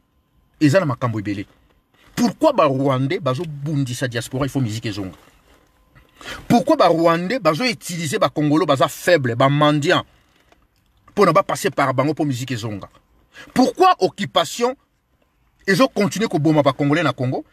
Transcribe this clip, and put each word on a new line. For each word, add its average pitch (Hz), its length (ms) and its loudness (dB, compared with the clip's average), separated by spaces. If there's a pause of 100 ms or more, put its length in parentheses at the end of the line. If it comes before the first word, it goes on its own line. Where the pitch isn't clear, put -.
(600)
eza 151 200 4
na 185 60 0
makambo 117 340 -4
ebele. 101 260 -8 (680)
Pourquoi 262 380 2
ba 190 120 4
Rwandais 135 540 0
bazobundisa 139 880 -4
diaspora, 120 380 -6
il 135 40 -4
faut 139 120 -2
musique 113 240 -4
ezonga? 98 320 -8 (1300)
Pourquoi 247 280 2
ba 240 120 6
Rwandais 170 520 2
bazoutiliser 170 800 -4
ba 160 100 0
Congolais 151 360 0
baza 147 220 2
faible, 139 480 0
ba 135 140 4
mendiant, 147 560 2 (1080)
mpo 202 140 2
na 170 80 4
bapase 170 360 0
par 135 240 0
bango 135 180 0
mpo 156 140 -2
musique 131 260 -4
ezonga? 107 380 -8 (640)
Pourquoi 349 460 4
occupation, 196 760 -2 (920)
ils 190 140 4
ont 269 60 4
continué 185 400 -2
ko 170 120 -2
boma 156 220 4
ba 135 120 2
Congolais 151 300 0
na 131 100 0
Congo, 139 400 -6